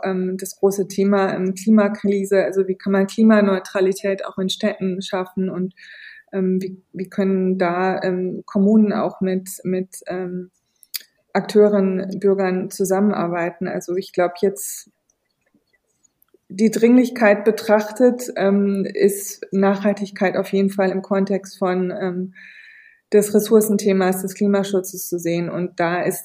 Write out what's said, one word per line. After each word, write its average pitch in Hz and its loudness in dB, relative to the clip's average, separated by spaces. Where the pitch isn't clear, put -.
ähm, 185 -2
das 190 -12
große 196 0
Thema, 196 0
ähm, 185 -2
Klimakrise, 202 2
also 185 0
wie 190 -4
kann 190 -4
man 196 2
Klimaneutralität 196 2
auch - -12
in 190 -2
Städten 190 -4
schaffen 185 -4
und, 180 -6
ähm, 185 0
wie, 190 -12
wie 185 -8
können 190 0
da, 180 0
ähm, 185 -4
Kommunen 208 4
auch 160 -4
mit, 185 -2
mit, 185 -4
ähm, 180 -8
Akteuren, 190 2
Bürgern 190 0
zusammenarbeiten. 180 -2
Also 180 -6
ich 190 -8
glaube 175 0
jetzt, - -4
die 202 2
Dringlichkeit 226 4
betrachtet, 220 2
ähm, 196 0
ist - -2
Nachhaltigkeit 196 0
auf 190 -2
jeden 196 2
Fall 196 0
im 190 -2
Kontext 196 -2
von, 185 0
ähm, 180 -6
des 202 4
Ressourcenthemas, 202 2
des 190 -8
Klimaschutzes 196 -2
zu 175 -6
sehen. 170 -4
Und 175 -6
da 170 -2
ist 190 -4